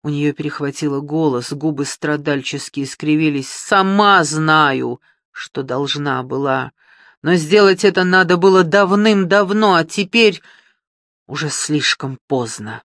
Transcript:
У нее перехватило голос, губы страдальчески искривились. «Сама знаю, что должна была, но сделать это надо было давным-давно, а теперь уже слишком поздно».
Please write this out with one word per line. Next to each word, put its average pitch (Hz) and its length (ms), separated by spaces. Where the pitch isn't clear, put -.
У 147 80
нее 147 240
перехватило 143 680
голос, 147 500
губы 143 320
страдальчески 143 1000
искривились. 151 680
«Сама 196 760
знаю, 147 760
что - 300
должна 135 640
была, 131 480
но 170 140
сделать 185 480
это 185 220
надо 180 320
было 185 260
давным-давно, 202 1120
а 165 80
теперь 202 580
уже 151 220
слишком 135 680
поздно». 110 640